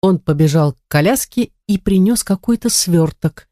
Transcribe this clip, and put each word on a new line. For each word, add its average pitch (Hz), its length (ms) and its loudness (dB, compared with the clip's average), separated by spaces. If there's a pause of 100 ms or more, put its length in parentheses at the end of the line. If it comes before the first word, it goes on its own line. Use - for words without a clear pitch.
Он 185 160 2
побежал 151 540 0
к - 60 -14 (100)
коляске 220 640 -2 (140)
и 202 120 0
принес 196 460 0
какой-то 233 440 -2
сверток. 165 840 -2